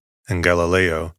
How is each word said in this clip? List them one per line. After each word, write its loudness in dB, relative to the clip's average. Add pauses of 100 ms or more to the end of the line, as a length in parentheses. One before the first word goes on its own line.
(300)
and -2
Galileo, 0